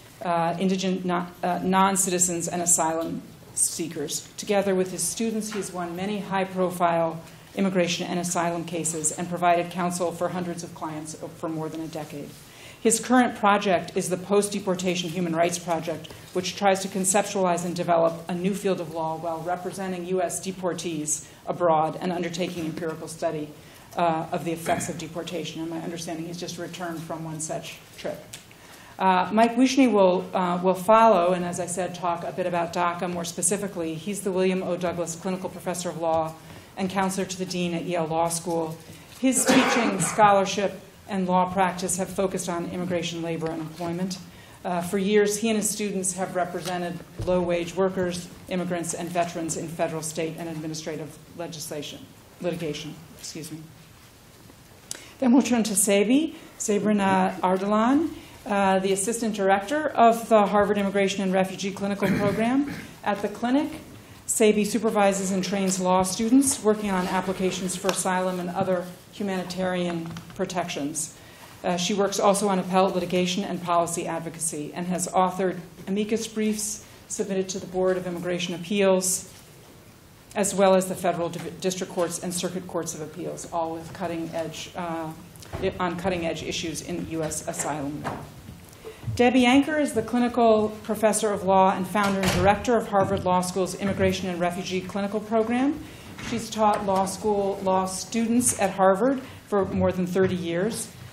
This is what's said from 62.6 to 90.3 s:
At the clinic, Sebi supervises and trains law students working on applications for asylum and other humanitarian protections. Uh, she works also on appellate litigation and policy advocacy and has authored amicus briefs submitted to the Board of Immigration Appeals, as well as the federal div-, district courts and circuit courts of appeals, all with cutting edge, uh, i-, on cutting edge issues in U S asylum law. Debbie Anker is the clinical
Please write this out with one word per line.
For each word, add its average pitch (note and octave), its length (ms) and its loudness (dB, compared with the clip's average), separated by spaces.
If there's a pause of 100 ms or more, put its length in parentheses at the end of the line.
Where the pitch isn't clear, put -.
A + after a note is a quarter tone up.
At G3+ 180 0
the G#3 60 0
clinic, B3+ 420 0 (560)
Sebi G#3+ 400 4
supervises G3 680 2
and F#3 120 0
trains F#3 380 0
law F#3 220 4
students A3+ 600 4
working G#3 260 2
on F#3 180 0
applications F#3 680 -2
for F#3 140 -2
asylum F#3 500 0
and F3+ 100 -4
other F#3 360 0 (260)
humanitarian F3+ 960 -4 (280)
protections. E3 800 -4 (480)
Uh, F3+ 140 0
she F3+ 160 0
works G3 260 2
also G3+ 300 4
on F#3+ 80 2
appellate F#3 380 2
litigation F3+ 480 0
and F3+ 180 -4
policy E3+ 460 2
advocacy D#3+ 640 -6
and F3+ 140 -6
has F3+ 220 -2
authored F#3 500 2 (280)
amicus G#3+ 400 0
briefs G#3+ 560 -2 (240)
submitted F#3+ 400 -2
to G3 120 -6
the E3+ 80 -12
Board F#3 280 2
of F3+ 120 -4
Immigration F3 480 -4
Appeals, F#3+ 760 2 (1040)
as G3+ 200 0
well F#3+ 180 8
as F#3 140 4
the F#3 80 -4
federal E3+ 340 -2
div-, E3 320 -10
district F#3 320 -4
courts E3+ 300 -2
and F3+ 100 -4
circuit F3+ 340 -6
courts E3 280 -6
of D3+ 60 -10
appeals, D#3 520 -10
all E3 220 -2
with E3 180 -12
cutting E3 400 -6
edge, D#3+ 420 -6
uh, E3 360 -6 (500)
i-, F#3+ 180 0
on F3 160 -2
cutting F3 300 -2
edge D#3+ 160 -4
issues E3 400 -6
in E3+ 300 -6
U D#3+ 100 -4
S D#3 260 -6
asylum D3+ 560 -4
law. - 140 -6 (960)
Debbie B3 300 6
Anker C#4 320 6
is C#4 160 0
the A3 80 0
clinical A3+ 680 4 (120)